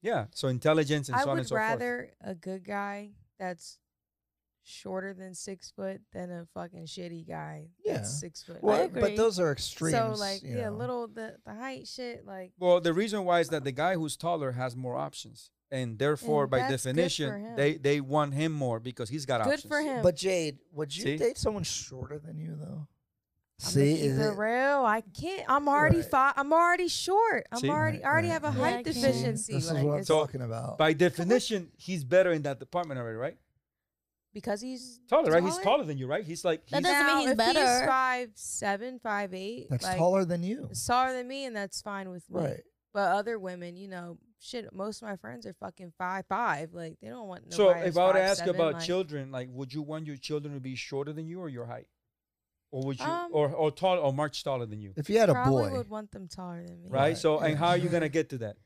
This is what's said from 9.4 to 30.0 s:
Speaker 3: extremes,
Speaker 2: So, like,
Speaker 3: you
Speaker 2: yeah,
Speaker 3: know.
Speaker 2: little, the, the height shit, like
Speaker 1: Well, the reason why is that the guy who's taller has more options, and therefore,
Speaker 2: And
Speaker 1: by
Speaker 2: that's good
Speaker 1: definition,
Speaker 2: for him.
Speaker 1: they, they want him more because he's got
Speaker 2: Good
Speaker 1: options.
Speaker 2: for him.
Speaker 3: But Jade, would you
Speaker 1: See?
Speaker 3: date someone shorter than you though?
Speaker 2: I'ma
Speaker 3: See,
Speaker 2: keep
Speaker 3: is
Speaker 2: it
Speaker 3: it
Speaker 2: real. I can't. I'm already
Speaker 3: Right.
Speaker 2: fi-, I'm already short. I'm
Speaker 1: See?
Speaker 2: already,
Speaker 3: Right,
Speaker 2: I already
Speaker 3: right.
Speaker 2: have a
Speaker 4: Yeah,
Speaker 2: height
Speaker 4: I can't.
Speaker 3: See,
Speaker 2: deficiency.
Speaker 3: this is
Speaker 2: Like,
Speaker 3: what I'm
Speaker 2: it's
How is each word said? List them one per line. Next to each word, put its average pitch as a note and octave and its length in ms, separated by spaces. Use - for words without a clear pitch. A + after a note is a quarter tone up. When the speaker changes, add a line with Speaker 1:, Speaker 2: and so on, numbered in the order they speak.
Speaker 3:
extremes, - 460
Speaker 2:
So, A3 200
like, G3 260
Speaker 3:
you A#3+ 140
Speaker 2:
yeah, A3+ 120
Speaker 3:
know. G#3 60
Speaker 2:
little, A#3+ 320
the, A3 380
the G#3+ 80
height B3+ 340
shit, A#3+ 380
like F#3+ 340
Speaker 1:
Well, F3+ 220
the E3+ 120
reason G3+ 320
why F3 160
is E3 80
that D3+ 140
the C#3 80
guy D#3+ 240
who's D#3+ 220
taller D#3 360
has B2 220
more B2+ 200
options, C3+ 560
and A#2+ 300
therefore, D3 440
Speaker 2:
And B2+ 80
Speaker 1:
by C3 80
Speaker 2:
that's C3 240
good C3 120
Speaker 1:
definition, D#3+ 360
Speaker 2:
for G3+ 60
him. A3 180
Speaker 1:
they, D3 220
they C#3+ 240
want C#3+ 320
him D#3+ 200
more B2+ 260
because A#2+ 300
he's C#3 160
got A#2+ 180
Speaker 2:
Good C#4 100
Speaker 1:
options. D4 180
Speaker 2:
for D4 100
him. C4 200
Speaker 3:
But - 140
Jade, E3+ 440
would D3 240
you F#3+ 80
Speaker 1:
See? D3 140
Speaker 3:
date A#3 200
someone G#3 260
shorter - 540
than D#3 220
you D#3+ 200
though? D3+ 280
Speaker 2:
I'ma - 80
Speaker 3:
See, C#3 260
Speaker 2:
keep D#3 80
Speaker 3:
is C3+ 140
Speaker 2:
it C#3+ 80
Speaker 3:
it G3+ 120
Speaker 2:
real. B3+ 460
I A3 180
can't. F4 320
I'm C#4+ 200
already D4+ 280
Speaker 3:
Right. D#4+ 140
Speaker 2:
fi-, C#4 240
I'm C#4 160
already F4 380
short. G#4 640
I'm - 60
Speaker 1:
See? C#3 100
Speaker 2:
already, G#3 300
Speaker 3:
Right, - 60
Speaker 2:
I C4 40
already E4 180
Speaker 3:
right. E4+ 60
Speaker 2:
have D#4 100
a D4+ 40
Speaker 4:
Yeah, D4 60
Speaker 2:
height B3+ 260
Speaker 4:
I A#3+ 40
can't. D#4 120
Speaker 3:
See, A#3+ 60
Speaker 2:
deficiency. B3+ 520
Speaker 3:
this C#3 120
is E3 60
Speaker 2:
Like, C#3+ 140
Speaker 3:
what D3 80
I'm D3 60
Speaker 2:
it's F#3+ 100